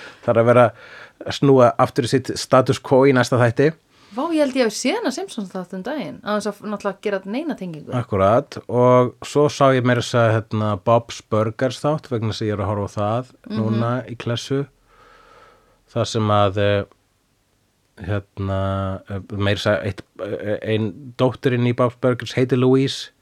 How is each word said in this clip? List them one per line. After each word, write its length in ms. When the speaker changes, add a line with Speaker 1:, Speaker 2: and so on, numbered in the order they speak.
Speaker 1:
þarf 160
að 40
vera 220
að 140
snúa 380
aftur 260
í 80
sitt 260
status 420
quo 260
í 80
næsta 260
þætti. 320
Speaker 2:
Vá, 200
ég 140
held 100
ég 80
hafi 160
séð 160
hana 160
Simpsons 400
þátt 240
um 80
daginn, 400
á 160
þess 80
að 240
náttúrulega 300
gera 240
neina 300
tengingu. 360
Speaker 1:
Akkurat, 640
og 460
svo 260
sá 240
ég 80
meira 160
að 80
segja, 300
hérna, 320
Bob's 380
Burgers 640
þátt, 240
vegna 240
þess 120
að 40
ég 80
er 80
að 80
horfa 160
á 80
það 380
Speaker 2:
Mhm. 100
Speaker 1:
núna 320
í 80
klessu. 460
Það 160
sem 240
að, 260
eh, 260
hérna, 1120
eh, 100
meira 240
að 100
segja, 180
eitt, 180
eh, 360
ein 440
dóttirinn 500
í 80
Bob's 240
Burgers 340
heitir 240
Louise. 520